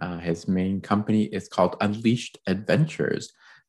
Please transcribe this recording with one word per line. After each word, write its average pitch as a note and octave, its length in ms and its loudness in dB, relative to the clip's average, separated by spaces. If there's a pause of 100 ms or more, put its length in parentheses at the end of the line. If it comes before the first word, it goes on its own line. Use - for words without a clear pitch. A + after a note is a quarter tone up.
Uh, F2+ 180 -6
his E2+ 300 -4
main F#2+ 320 0
company G#2+ 460 2
is G2 220 -6
called - 320 2
Unleashed A2+ 580 0 (100)
Adventures. A2 840 0 (360)